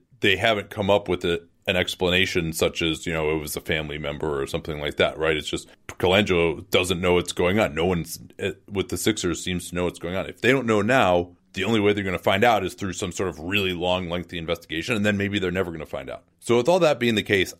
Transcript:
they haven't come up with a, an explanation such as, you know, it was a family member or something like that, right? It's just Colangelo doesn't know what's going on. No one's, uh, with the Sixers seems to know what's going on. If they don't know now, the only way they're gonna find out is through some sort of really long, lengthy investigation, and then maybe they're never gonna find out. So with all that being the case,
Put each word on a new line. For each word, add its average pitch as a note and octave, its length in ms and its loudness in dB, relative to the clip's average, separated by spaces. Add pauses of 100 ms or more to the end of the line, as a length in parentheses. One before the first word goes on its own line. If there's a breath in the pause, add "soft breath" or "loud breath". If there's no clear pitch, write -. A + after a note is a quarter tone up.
(200)
they G2 160 4
haven't G2+ 340 0
come G2+ 180 -4
up G2+ 180 4
with F2+ 180 -2
a, E2+ 180 0 (240)
an G2 100 0
explanation F2+ 800 0
such - 260 0
as, D#2+ 260 -2
you E2+ 60 -4
know, D#2+ 240 0
it D#2 40 -2
was D2+ 160 -8
a - 40 -8
family D2+ 380 -4
member D2 420 -4
or C#2 60 -2
something D#2 340 -6
like D2 160 -6
that, E2+ 220 0
right? D#2+ 180 0
It's D2 120 -6
just - 200 -8 (200 loud breath)
Colangelo F2+ 800 2
doesn't F2+ 320 0
know F2+ 120 4
what's F2 180 0
going F#2 280 2
on. D#2 140 0
No D#2+ 100 0
one's, F2 340 -2 (240)
uh, G2+ 100 -2 (180)
with F#2+ 180 -2
the - 80 -6
Sixers - 480 -2
seems F2+ 240 -4
to - 60 -12
know F2 100 -2
what's E2+ 140 -4
going F2 180 -6
on. F2+ 100 -4
If D2 140 -14
they A2+ 100 4
don't C3 160 2
know A2 140 4
now, G2 520 4 (200)
the F#2 120 -4
only A2+ 140 2
way G2+ 140 4
they're G2+ 100 0
gonna F#2 160 -2
find G2+ 240 2
out A2+ 220 4
is F2+ 100 -6
through F#2 200 -6
some F2 180 -6
sort G2 160 -4
of D#2+ 100 -8
really F#2 340 -2
long, F2+ 360 -2
lengthy F2 300 -6
investigation, E2 580 -4
and G#2 100 0
then G#2 100 2
maybe G2+ 220 -2
they're F#2 140 -2
never F2+ 180 -2
gonna D#2 160 -10
find C2+ 240 -10
out. - 140 -12 (160)
So A#2 160 2
with A#2+ 120 2
all F3+ 120 4
that D3+ 180 2
being A#2+ 160 2
the G#2 80 0
case, F#2+ 380 2